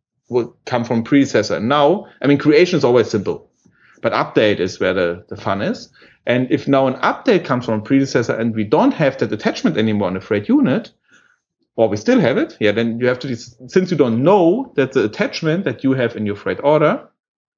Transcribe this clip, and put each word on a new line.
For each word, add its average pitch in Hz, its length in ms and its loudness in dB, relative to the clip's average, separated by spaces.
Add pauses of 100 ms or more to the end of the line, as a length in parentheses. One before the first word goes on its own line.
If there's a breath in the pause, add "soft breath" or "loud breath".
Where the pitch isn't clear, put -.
(280)
would 117 220 -2 (160)
come 123 180 -4
from 113 200 -2
predecessor. 113 560 0
Now, 147 460 2 (160 loud breath)
I 131 60 0
mean, 143 100 4
creation 160 400 4
is 135 60 0
always 120 260 4
simple, 92 400 -6 (520 soft breath)
but 107 120 -2
update 113 460 0
is 92 200 -4
where 92 140 0
the, 90 360 -2
the 104 80 -14
fun 98 240 -4
is. 196 280 -6 (380 soft breath)
And 127 240 0
if - 160 -2
now 135 180 4
an 127 100 -2
update 196 500 0
comes 123 200 -2
from 110 140 -2
a - 20 -6
predecessor 135 540 0
and 113 180 -2
we 107 120 -4
don't 175 280 2
have 135 260 0
that 110 120 -4
attachment 185 460 -2
anymore 104 320 0
in 92 60 -4
the 92 60 -8
freight 104 280 -2
unit, 220 420 0 (840 soft breath)
or 113 120 2
we 101 80 -4
still 240 240 2
have 139 180 2
it, 311 220 -4
yeah, 104 140 2
then 113 260 -2
you 123 80 0
have 127 120 0
to, 143 80 -10
des-, 127 400 -12
since 185 220 0
you 175 60 -2
don't 123 260 2
know 190 540 2
that 131 160 0
the 117 140 2
attachment 180 580 -4
that - 180 -6
you 135 120 2
have 123 240 -2
in 107 80 -4
your 101 100 -4
freight 92 260 -6
order 156 460 2 (500)